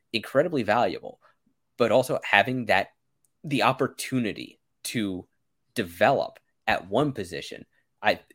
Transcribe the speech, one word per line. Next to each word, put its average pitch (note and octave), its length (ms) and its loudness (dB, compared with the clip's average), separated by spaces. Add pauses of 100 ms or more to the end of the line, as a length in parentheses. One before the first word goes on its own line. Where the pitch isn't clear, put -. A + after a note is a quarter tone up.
(120)
incredibly C#3 500 0
valuable, G#2 580 0 (580)
but A2+ 140 2
also B2+ 320 2
having A2+ 440 2
that, F#2+ 220 2 (540)
the C#3+ 200 -2
opportunity A#2+ 960 -2 (260)
to G2+ 400 -4 (500)
develop G#2 640 0 (280)
at F#2+ 220 -2
one B2 240 0
position, E2+ 520 -12 (360)
I, G#2 180 2 (160)